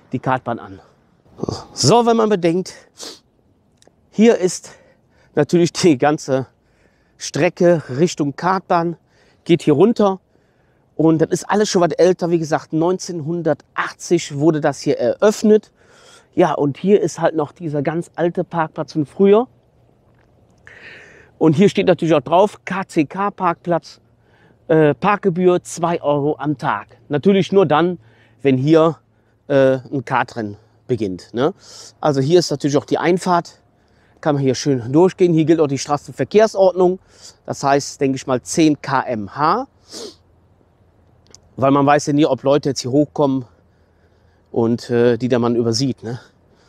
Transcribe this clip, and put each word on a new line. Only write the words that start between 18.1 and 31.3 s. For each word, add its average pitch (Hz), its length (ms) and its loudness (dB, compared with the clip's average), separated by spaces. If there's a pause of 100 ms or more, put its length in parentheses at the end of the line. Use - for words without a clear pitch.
alte 175 280 -4
Parkplatz 156 480 -6
von 156 140 -4
früher. 202 420 2 (1900)
Und 156 160 2
hier 185 160 4
steht - 180 -2
natürlich 165 260 2
auch 156 60 4
drauf, 170 460 0
K 190 200 -6
C 156 200 -2
K 196 260 -6
Parkplatz, 170 720 -6 (680)
äh, 156 260 4
Parkgebühr 180 720 0
zwei 170 380 -6
Euro 147 380 -2
am 143 180 -4
Tag. 104 400 -6 (100)
Natürlich 185 460 0
nur 190 120 4
dann, 165 340 0 (420)
wenn 135 160 2
hier, 156 400 2 (500)
äh, 135 300 2 (160)
ein 135 100 -6
Kartrennen 120 540 -4 (300)
beginnt, 101 460 -6